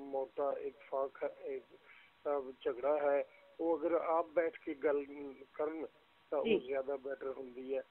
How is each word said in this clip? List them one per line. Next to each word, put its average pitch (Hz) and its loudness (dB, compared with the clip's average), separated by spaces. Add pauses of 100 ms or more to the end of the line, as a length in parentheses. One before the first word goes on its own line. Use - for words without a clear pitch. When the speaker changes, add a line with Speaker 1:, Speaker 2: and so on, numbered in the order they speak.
(100)
Speaker 1:
ਮੋਟਾ 135 -2
ਇਤਫਾਕ 139 -4
ਹੈ, 139 -4 (100)
ਇਹ, 135 -6
ਅਹ, - -6 (120)
ਝਗੜਾ 139 2
ਹੈ, 143 4 (360)
ਉਹ 165 4
ਅਗਰ 165 2
ਆਪ 170 4
ਬੈਠ 165 0
ਕੇ 160 -6
ਗੱਲ 143 2 (500)
ਕਰਨ 156 -4 (440)
ਤਾਂ 151 0
ਉਹ 135 2
Speaker 2:
ਜੀ। 220 6
Speaker 1:
ਜ਼ਿਆਦਾ 135 -2
ਬੈਟਰ 135 -6
ਹੁੰਦੀ 131 -8
ਹੈ 131 -2